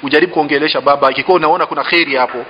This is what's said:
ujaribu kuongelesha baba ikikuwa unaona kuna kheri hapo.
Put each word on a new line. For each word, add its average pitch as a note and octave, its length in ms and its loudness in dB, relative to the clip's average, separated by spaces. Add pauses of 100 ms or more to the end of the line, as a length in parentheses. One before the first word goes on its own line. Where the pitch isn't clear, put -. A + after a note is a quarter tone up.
ujaribu D3+ 300 0
kuongelesha D3 480 0
baba C3+ 300 2
ikikuwa C3+ 260 0
unaona D#3+ 280 2
kuna C#3+ 180 -6
kheri D#3 320 0
hapo. B2 340 -2